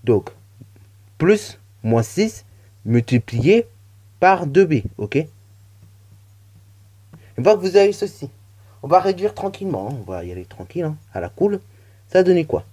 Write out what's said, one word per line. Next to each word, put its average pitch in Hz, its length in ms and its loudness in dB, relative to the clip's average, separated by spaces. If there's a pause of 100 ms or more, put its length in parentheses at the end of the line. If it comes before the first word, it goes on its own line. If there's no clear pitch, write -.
Donc, 107 280 0 (840)
plus 208 440 0 (240)
moins 113 180 2
six - 420 -4 (400)
multiplié 120 840 0 (500)
par 175 300 2
deux 175 160 4
B, 151 180 0 (160)
ok ? 104 260 -4 (2250)
Une 123 60 -6
fois 214 100 6
que 190 60 -2
vous 185 160 0
avez 202 160 6
ceci, - 360 -10 (540)
on 139 60 -12
va 175 100 6
réduire 190 340 0
tranquillement, 185 560 -8
hein, 143 120 -8
on 90 100 -16
va 90 140 -10
y 90 80 -12
aller 90 120 -12
tranquille, - 380 -12
hein, 151 140 -6 (180)
à 98 60 -6
la 87 80 -8
cool. 202 320 -2 (480)
Ça 185 100 2
a 190 60 6
donné 175 220 2
quoi ? 78 260 -4